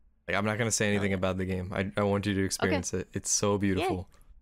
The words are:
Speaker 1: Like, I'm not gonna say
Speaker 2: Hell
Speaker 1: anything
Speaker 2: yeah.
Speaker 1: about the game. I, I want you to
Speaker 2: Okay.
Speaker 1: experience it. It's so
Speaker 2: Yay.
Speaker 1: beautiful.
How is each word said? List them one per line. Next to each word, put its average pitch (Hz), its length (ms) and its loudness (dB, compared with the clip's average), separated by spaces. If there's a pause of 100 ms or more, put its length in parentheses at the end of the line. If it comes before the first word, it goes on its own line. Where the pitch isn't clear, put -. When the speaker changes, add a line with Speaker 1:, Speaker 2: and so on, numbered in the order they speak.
(280)
Speaker 1:
Like, 90 100 0
I'm 101 80 0
not 107 120 0
gonna 113 140 0
say 110 140 2
Speaker 2:
Hell 104 80 2
Speaker 1:
anything 98 180 0
Speaker 2:
yeah. 95 60 2
Speaker 1:
about 92 200 0
the 95 80 -2
game. 92 260 -4
I, 98 240 -2
I 104 80 0
want 101 220 2
you 104 80 2
to 95 60 2
Speaker 2:
Okay. 98 60 2
Speaker 1:
experience 92 500 -2
it. 92 180 -4
It's - 160 -6
so 101 240 2
Speaker 2:
Yay. 101 60 2
Speaker 1:
beautiful. 95 500 0 (320)